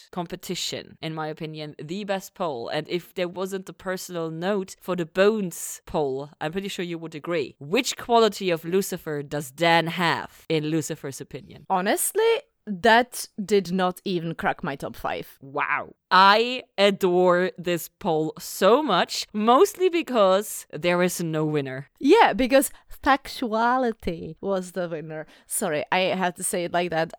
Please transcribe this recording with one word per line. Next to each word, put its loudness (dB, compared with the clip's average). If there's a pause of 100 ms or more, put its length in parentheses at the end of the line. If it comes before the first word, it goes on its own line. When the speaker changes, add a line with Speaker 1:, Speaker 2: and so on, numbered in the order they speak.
(120)
Speaker 1:
competition, -10
in -8
my -6
opinion, -10
the -8
best -6
poll. -6
And -4
if -6
there -2
wasn't -8
a -16
personal -8
note -4
for -4
the -2
Bones 2
poll, -2 (120)
I'm -4
pretty -6
sure -6
you -6
would -12
agree. -4
Which -2
quality 2
of -2
Lucifer -2
does -6
Dan 4
have, -4
in 0
Lucifer's -4
opinion? -18
Speaker 2:
Honestly, 0 (260)
that 2 (160)
did 2
not 0
even -4
crack -4
my -6
top -12
five. -8
Speaker 1:
Wow. -6 (160)
I 4 (140)
adore 4
this -4
poll -2
so 4
much, -2
mostly 4
because 2
there 0
is 0
no -2
winner. -4 (100)
Speaker 2:
Yeah, 6
because 2 (340)
factuality 0
was -4
the -4
winner. -8 (220)
Sorry, -2
I 2
had 0
to -10
say -4
it -6
like 0
that. -2